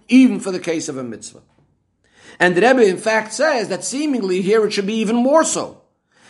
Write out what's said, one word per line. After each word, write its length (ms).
even 320
for 100
the 80
case 300
of 80
a 80
mitzvah. 380
And 140
the 80
Rebbe, 260
in 80
fact, 380
says 340
that 160
seemingly 560
here 240
it 80
should 140
be 80
even 220
more 280
so. 380